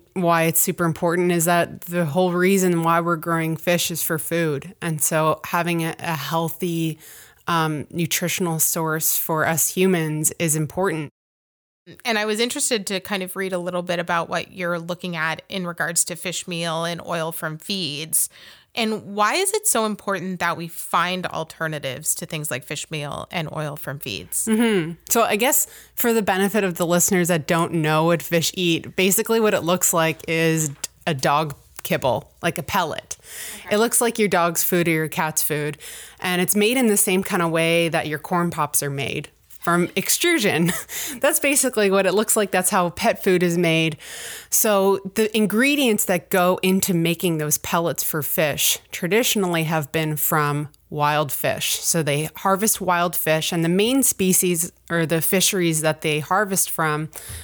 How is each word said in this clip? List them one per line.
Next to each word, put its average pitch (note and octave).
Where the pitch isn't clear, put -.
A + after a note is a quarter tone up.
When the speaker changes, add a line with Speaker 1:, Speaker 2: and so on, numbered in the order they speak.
Speaker 1:
why E3+
it's E3
super F3
important F3
is E3+
that F3
the F3
whole F3
reason F3+
why E3
we're E3+
growing D#3+
fish F3
is D#3+
for D#3+
food. E3
And D#3+
so D#3
having E3+
a, E3
a E3
healthy, E3
um, D#3
nutritional E3
source D#3+
for D#3
us D#3+
humans D#3+
is D#3
important. D#3+
Speaker 2:
And A3+
I G#3+
was G#3+
interested A#3+
to F#3+
kind F#3+
of F#3
read F#3+
a F3+
little F3
bit F3
about E3+
what -
you're F3
looking E3+
at D#3+
in F#3+
regards E3+
to F3
fish E3+
meal E3
and E3+
oil E3
from D#3
feeds. D#3+
And G#3+
why G#3
is F#4+
it G#4+
so A3
important F#3+
that E3+
we E3
find F3+
alternatives D#3
to F3
things D#3
like C3
fish -
meal C#3+
and D#3+
oil D3+
from C#3+
feeds? -
Speaker 1:
Mm-hmm. G#3+
So A3
I A3
guess C4
for A#3
the A3+
benefit G3
of F3+
the F3
listeners F3
that E3
don't E3+
know D#3
what E3+
fish E3
eat, E3+
basically A3
what G#3+
it F3
looks F3
like D#3+
is D#3+
a E3
dog D3
kibble, C3+
like E3+
a D#3+
pellet. -
Speaker 2:
Okay. G#3+
Speaker 1:
It G#3
looks A#3
like A#3
your G#3+
dog's E3+
food F3
or E3+
your D#3
cat's D#3
food, D3+
and F3+
it's F3+
made G#3+
in B3+
the G3+
same F#3
kind F#3
of E3+
way E3
that D#3
your D3+
corn F3
pops D3+
are C#3+
made, C#3
from F3
extrusion. F#3+
<laughs> -
That's D4+
basically B3+
what F#3+
it F3
looks G#3+
like. G3+
That's F#3
how F3+
pet -
food F3+
is E3+
made. D#3+
So G3
the A3
ingredients A3+
that F3+
go F3+
into F#3+
making E3+
those D3+
pellets E3+
for D#3
fish D3+
traditionally F#3
have D#3
been D#3
from D3
wild D3
fish. -
So -
they D3
harvest G3
wild F3
fish, D#3
and E3
the E3
main A3+
species F3+
or E3
the D#3+
fisheries F3
that D#3
they D3+
harvest F#3+
from, D#3